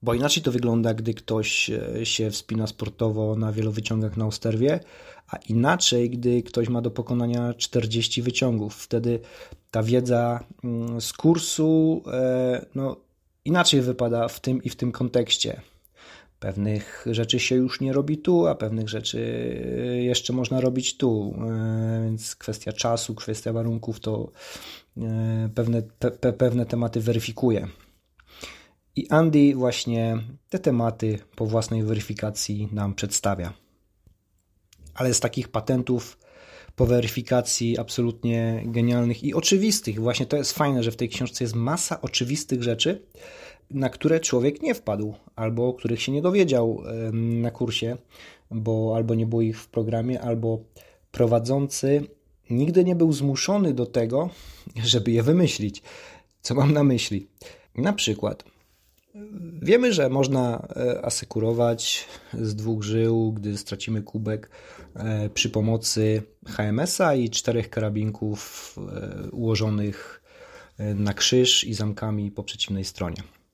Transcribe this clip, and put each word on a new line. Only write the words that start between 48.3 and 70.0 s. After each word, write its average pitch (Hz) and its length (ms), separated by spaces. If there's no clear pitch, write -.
bo 110 440
albo 113 200
nie 113 100
było 117 160
ich 110 180
w - 80
programie, 117 540
albo 113 420
prowadzący 135 920
nigdy 160 340
nie 180 120
był 165 180
zmuszony 143 600
do 123 120
tego, 127 440
żeby 113 280
je 117 120
wymyślić. 139 600
Co - 140
mam 139 180
na 147 100
myśli? 110 440
Na 180 180
przykład 107 500
wiemy, 233 320
że 143 160
można, 131 640
e, 123 300
asekurować 117 1040
z 113 220
dwóch 107 280
żył, 113 500
gdy 104 240
stracimy 104 440
kubek, 107 480
e, 107 340
przy - 200
pomocy 110 720
H - 160
M 107 160
S-a 170 360
i 123 140
czterech 117 400
karabinków, 107 1080
e, 98 400
ułożonych, 107 920